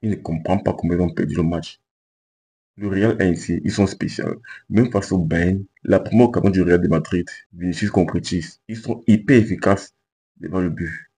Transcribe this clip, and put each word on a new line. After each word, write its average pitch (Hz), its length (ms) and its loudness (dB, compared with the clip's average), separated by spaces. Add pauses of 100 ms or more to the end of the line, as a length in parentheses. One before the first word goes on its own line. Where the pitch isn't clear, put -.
Il 107 80 -2
ne 95 60 -2
comprend 85 420 -2
pas 92 160 -2
comment 85 200 -2
ils 87 60 0
ont 85 140 0
perdu 78 220 -2
le 85 80 2
match. 82 360 -4 (960)
Le 101 120 -6
Real 98 320 2
est 95 60 4
ainsi, 85 380 0
ils 95 60 0
sont 101 160 2
spéciaux. - 540 -6 (300)
Même 120 200 4
face 101 220 -2
au 98 60 2
Bayern, 87 440 0 (220)
la 95 160 4
première 117 280 4
occasion 98 220 2
du 92 120 2
Real 87 180 4
de 87 80 0
Madrid, 85 400 0 (240)
Vinicius 90 380 -4
concrétise. 87 760 -2
Ils 113 120 -12
sont - 280 -8
hyper 113 300 4
efficaces 98 580 0 (460)
devant 87 200 -6
le 90 100 -2
but. 80 200 -8 (280)